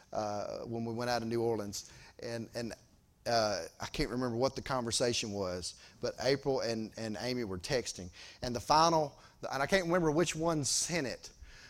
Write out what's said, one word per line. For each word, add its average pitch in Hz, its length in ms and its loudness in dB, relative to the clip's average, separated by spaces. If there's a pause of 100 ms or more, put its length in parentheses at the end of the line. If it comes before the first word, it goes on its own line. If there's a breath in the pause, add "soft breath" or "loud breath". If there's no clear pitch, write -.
(140 loud breath)
uh, 104 500 -2
when 117 200 -4
we 117 100 -4
went 120 160 -2
out 120 120 2
of 113 60 -2
New 117 140 2
Orleans, 107 480 -2 (320 loud breath)
and, 117 320 -6
and, 117 180 -6 (540)
uh, 110 340 2 (200)
I 101 60 -6
can't 135 240 -2
remember 123 260 0
what 131 180 2
the 117 80 -6
conversation 120 680 0
was, 90 420 -4 (260 loud breath)
but 120 220 -2
April 135 380 2
and, 110 360 -2
and 110 260 -4
Amy 123 220 -2
were 95 140 -4
texting, 98 520 -4 (320 loud breath)
and 123 120 -4
the 117 60 -4
final, 156 580 4 (340 loud breath)
and 135 100 0
I 147 40 0
can't 190 200 4
remember 170 240 4
which 160 260 4
one 160 280 2
sent 160 420 0
it, - 240 -8 (400 loud breath)